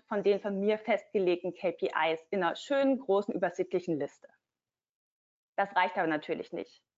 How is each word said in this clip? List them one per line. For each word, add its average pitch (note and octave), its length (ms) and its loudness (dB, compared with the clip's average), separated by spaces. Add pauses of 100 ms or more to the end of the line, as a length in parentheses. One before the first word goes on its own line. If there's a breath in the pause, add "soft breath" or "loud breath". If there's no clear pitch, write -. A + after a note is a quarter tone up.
von G#3 160 -2
den G3 180 4
von G3 200 -4
mir G#3+ 180 2
festgelegten F#3 760 0
K F3 180 -2
P - 180 -4 (220)
Is D#3+ 180 -6
in F#3+ 140 0
einer E3 100 0
schönen, C#4 460 0
großen, G3 340 0
übersichtlichen F3 640 -2
Liste. - 300 -8 (1300)
Das G3 180 -2
reicht F#3 220 2
aber F3+ 100 2
natürlich - 460 -4
nicht, - 320 -12 (140)